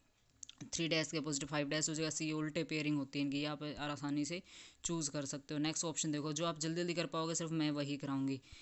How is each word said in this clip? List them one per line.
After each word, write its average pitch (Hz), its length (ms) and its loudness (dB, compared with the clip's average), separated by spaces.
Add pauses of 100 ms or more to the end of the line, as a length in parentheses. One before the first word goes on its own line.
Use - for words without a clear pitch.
(640)
थ्री 165 240 0
डैश 156 220 2
के 165 80 -2
अपोजिट 143 260 0
फ़ाइव 147 240 0
डैश 156 200 2
हो 160 60 0
जाएगा। 156 160 0
सी 156 220 0
उल्टे 156 320 0
पेयरिंग 151 320 2
होती 139 220 -2
है 143 60 2
इनकी, 143 200 0
आप 151 180 -2
आसानी 147 640 -2
से 175 180 -2 (420)
चूज़ 165 260 0
कर 147 160 -2
सकते 143 280 -6
हो। 147 60 2
नेक्स्ट 156 240 2
ऑप्शन 156 280 0
देखो, 147 200 0
जो 160 140 2
आप 165 140 0
जल्दी 165 200 0
जल्दी 175 140 0
कर 165 140 2
पाओगे 160 260 0
सिर्फ 165 180 0
मैं 156 200 4
वही 143 240 0
कराऊंगी। 135 440 0 (220)